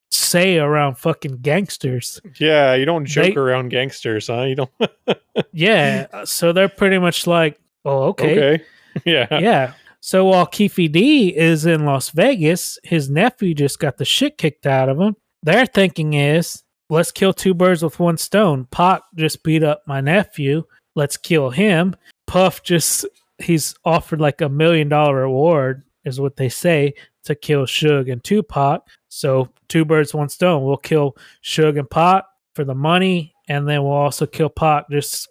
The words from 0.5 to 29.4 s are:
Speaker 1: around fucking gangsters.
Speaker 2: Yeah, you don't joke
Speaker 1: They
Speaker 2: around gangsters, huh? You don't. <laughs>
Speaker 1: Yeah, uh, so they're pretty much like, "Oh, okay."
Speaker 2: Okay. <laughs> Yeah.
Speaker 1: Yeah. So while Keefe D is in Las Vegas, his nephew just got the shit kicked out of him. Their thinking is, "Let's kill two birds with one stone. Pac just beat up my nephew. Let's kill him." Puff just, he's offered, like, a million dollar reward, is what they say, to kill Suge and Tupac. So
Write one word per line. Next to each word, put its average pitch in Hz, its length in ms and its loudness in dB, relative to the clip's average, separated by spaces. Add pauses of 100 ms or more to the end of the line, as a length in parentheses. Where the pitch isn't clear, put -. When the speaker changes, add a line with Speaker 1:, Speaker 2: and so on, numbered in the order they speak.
Speaker 1:
around 147 380 0
fucking 143 460 -6
gangsters. 143 760 -4 (200)
Speaker 2:
Yeah, 151 360 4
you 135 120 0
don't 160 180 -2
joke 156 300 0
Speaker 1:
They 151 60 -2
Speaker 2:
around 127 300 -2
gangsters, 123 580 -4
huh? 120 160 -4
You 135 100 -2
don't. 135 160 -6 (360)
<laughs> 226 120 -2 (340)
Speaker 1:
Yeah, 151 600 0
uh, 202 120 -14
so 170 280 -2
they're 190 160 2
pretty 190 300 0
much 175 280 0
like, 165 340 0 (240)
"Oh, 139 200 0
okay." 156 280 0 (220)
Speaker 2:
Okay. 160 140 -2
<laughs> - 360 -12
Yeah. 143 220 2 (120)
Speaker 1:
Yeah. 160 340 2 (280)
So 190 260 2
while 185 200 4
Keefe 180 460 0
D 214 440 4
is 160 300 2
in 160 180 2
Las 139 260 -2
Vegas, 175 760 0
his 151 260 -2
nephew 180 440 0
just 143 260 -2
got 147 160 -4
the 143 80 -6
shit - 340 0
kicked - 280 -4
out 135 220 2
of 139 120 -2
him. 208 160 0 (260)
Their 208 240 2
thinking 165 460 0
is, 147 500 0 (280)
"Let's 165 200 0
kill 190 220 0
two 185 220 0
birds 175 280 2
with 160 160 -6
one 170 200 0
stone. 160 520 0
Pac 180 320 2 (140)
just 156 260 -6
beat 160 220 0
up 151 220 -2
my 139 140 -6
nephew. 151 640 -2 (300)
Let's 147 220 -4
kill 143 340 -2
him." 180 460 0 (300)
Puff 185 360 0
just, - 420 -2 (340)
he's - 360 -2 (100)
offered, 165 360 -2
like, 147 200 -2
a 156 80 -2
million 156 400 2
dollar 147 340 2
reward, 135 600 0 (220)
is 135 160 -8
what 139 160 -4
they 135 120 -2
say, 143 460 0 (300)
to 151 100 -6
kill 143 320 -2
Suge 139 460 0
and 123 100 -10
Tupac. 156 640 -2 (220)
So 135 400 -2 (200)